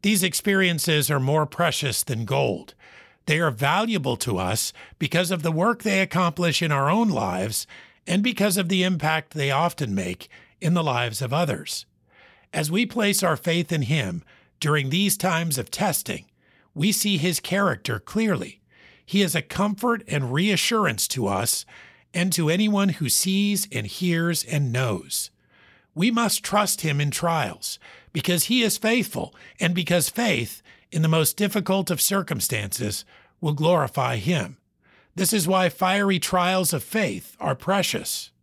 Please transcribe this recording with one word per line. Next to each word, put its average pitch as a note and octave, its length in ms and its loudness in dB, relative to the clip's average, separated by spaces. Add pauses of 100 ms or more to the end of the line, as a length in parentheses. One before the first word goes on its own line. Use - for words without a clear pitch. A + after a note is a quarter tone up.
These G3+ 220 2
experiences F3 840 0
are C#3+ 120 2
more C#3+ 260 2
precious D3 560 -2
than A#2 220 -4
gold. B2 500 -2 (520)
They D#3 120 2
are D#3+ 140 2
valuable C#3+ 640 0
to G2+ 220 -2
us F#2 340 -2 (260)
because E3+ 320 0
of E3+ 140 -2
the E3 80 0
work G#3 320 0
they G3 160 2
accomplish F3 640 0
in D#3 100 0
our C#3 180 2
own A3 200 4
lives G#2+ 540 -2 (440)
and G3 160 2
because G3+ 320 2
of F#3 120 0
the F#3 140 2
impact D#3 520 0
they C#3 180 0
often C#3 420 0
make F2+ 340 -4 (320)
in E3+ 140 2
the E3+ 80 2
lives B2 400 0
of A#2+ 100 -4
others. - 540 -4 (680)
As D#3 200 -2
we G#3+ 140 2
place G#3 360 0
our E3 140 4
faith E3+ 340 0
in D#3+ 120 0
Him G#2+ 420 -2 (340)
during D3 320 0
these F#3+ 260 2
times E3 420 0
of A2+ 120 -8
testing, - 540 -4 (500)
we E3+ 160 2
see G3+ 280 0
His E3 200 0
character E3 640 -2
clearly. - 600 -2 (440)
He G3 180 2
is E3+ 140 0
a D3 60 0
comfort G#3 680 -2
and C3 240 -2
reassurance F#3 760 0
to A2 200 -2
us G2+ 360 -2 (500)
and F3 180 0
to D#3+ 160 0
anyone G3+ 420 2
who C#3+ 200 -2
sees G3 600 0
and G#2+ 160 -6
hears E3+ 580 0
and C#3+ 280 -2
knows. A#2+ 580 -2 (640)
We G3+ 160 2
must A#3 320 0
trust - 380 0
Him D3 180 0
in D3 120 2
trials D3+ 680 -2 (360)
because E3+ 300 0
He B3 180 2
is A3 160 0
faithful - 560 -2 (260)
and F3 140 2
because F3 340 2
faith F3+ 540 -2 (280)
in D#3+ 120 0
the D#3+ 60 4
most D#3+ 280 2
difficult G3 540 0
of E3 100 0
circumstances G#2 1040 -2 (380)
will D3+ 100 0
glorify C#3+ 640 2
Him. A2+ 400 -2 (580)
This F#3 200 0
is F3 120 2
why F#3 220 4
fiery F#3+ 500 2
trials F#3 540 2
of D3 100 -2
faith D3+ 560 -4
are C#3+ 160 -2
precious. - 760 -2 (120)